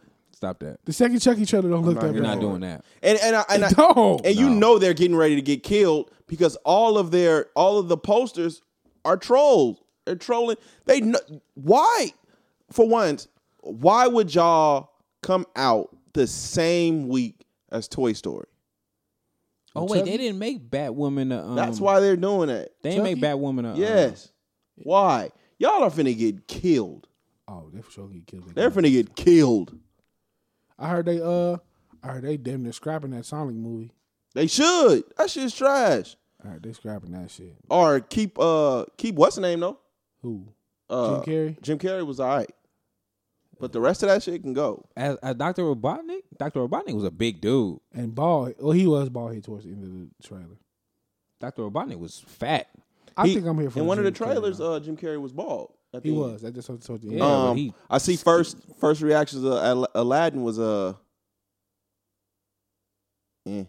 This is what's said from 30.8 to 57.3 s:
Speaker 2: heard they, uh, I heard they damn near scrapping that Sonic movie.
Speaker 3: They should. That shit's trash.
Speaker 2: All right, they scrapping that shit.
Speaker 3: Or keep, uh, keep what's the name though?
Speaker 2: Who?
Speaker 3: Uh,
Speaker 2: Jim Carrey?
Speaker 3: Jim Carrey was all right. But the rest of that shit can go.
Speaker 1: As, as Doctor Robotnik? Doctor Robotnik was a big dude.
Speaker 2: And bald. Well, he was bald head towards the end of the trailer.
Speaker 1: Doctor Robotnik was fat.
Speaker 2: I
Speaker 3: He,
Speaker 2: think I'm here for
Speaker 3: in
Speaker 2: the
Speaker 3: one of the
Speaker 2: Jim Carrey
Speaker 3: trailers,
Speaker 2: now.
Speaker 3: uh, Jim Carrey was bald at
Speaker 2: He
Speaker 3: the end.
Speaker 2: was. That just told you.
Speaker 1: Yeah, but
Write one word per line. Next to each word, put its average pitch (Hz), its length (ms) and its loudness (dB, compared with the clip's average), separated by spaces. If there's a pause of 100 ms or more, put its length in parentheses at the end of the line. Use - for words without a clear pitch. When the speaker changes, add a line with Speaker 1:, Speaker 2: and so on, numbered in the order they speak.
Speaker 2:
heard 175 180 -2
they, 170 160 0
uh, 175 340 -2 (460)
I 131 60 -12
heard 131 160 -10
they 151 120 -4
damn 131 280 -8
near 117 80 -8
scrapping 151 400 -10
that 117 120 -12
Sonic 147 300 -10
movie. 113 380 -12 (420)
Speaker 3:
They 151 120 0
should. 277 580 4 (120)
That - 140 0
shit's 262 260 -6
trash. 254 600 0 (280)
Speaker 2:
All 104 60 -16
right, 80 120 -18
they 110 120 -14
scrapping 101 380 -14
that 90 180 -14
shit. 90 240 -20 (160)
Speaker 3:
Or 156 300 4
keep, - 380 -6
uh, 151 460 2 (140)
keep 226 160 -6
what's 160 220 2
the 220 60 -8
name 170 180 -2
though? 190 180 -6 (420)
Speaker 2:
Who? 107 280 -12 (420)
Speaker 3:
Uh, 117 320 -2
Speaker 2:
Jim 160 120 -6
Carrey? 156 280 -6
Speaker 3:
Jim 151 160 -4
Carrey 185 280 -6
was 135 140 -10
all 127 160 -2
right. 120 140 -4 (1120)
But 123 120 -10
the 117 80 -4
rest 147 220 0
of 202 60 0
that 196 160 2
shit 175 180 -8
can 135 120 -8
go. 131 300 -4 (120)
Speaker 1:
As, 135 220 -4
as 127 180 -8
Doctor 175 260 -4
Robotnik? 196 600 -4 (140)
Doctor 139 300 -6
Robotnik 262 280 -6
was 104 100 -4
a 85 80 -4
big 95 280 -6
dude. 104 380 -2 (160)
Speaker 2:
And 120 180 -10
bald. 139 460 0
Well, 147 140 -2
he 180 160 4
was 139 200 0
bald 117 260 -10
head 104 100 -14
towards 107 200 -14
the 87 60 -18
end 98 140 -16
of 92 80 -16
the - 340 -20
trailer. 92 320 -20 (800)
Speaker 1:
Doctor 123 240 -12
Robotnik 107 380 -8
was - 260 -14
fat. - 400 -4 (500)
Speaker 2:
I 185 120 4
Speaker 3:
He, 190 60 2
Speaker 2:
think 175 120 -4
I'm 165 140 -2
here 139 100 -4
for 123 80 -8
Speaker 3:
in 156 60 -2
Speaker 2:
the 165 40 0
Speaker 3:
one 196 100 -2
of 208 60 -2
the 196 60 0
Speaker 2:
Jim 220 160 -8
Carrey 262 60 -4
Speaker 3:
trailers, 202 260 -4
Speaker 2:
now. 156 140 -6
Speaker 3:
uh, 151 80 -6
Jim 156 160 -12
Carrey 156 240 -10
was 135 120 -12
bald 151 420 -10 (200)
at 123 80 -14
Speaker 2:
He 151 80 -6
Speaker 3:
the 151 60 0
end. 131 160 -4
Speaker 2:
was. 107 100 -16
That 117 120 -12
just 120 120 -14 (180)
told 113 200 -14
you. 107 80 -10
Speaker 1:
Yeah, - 80 -4
but 135 300 2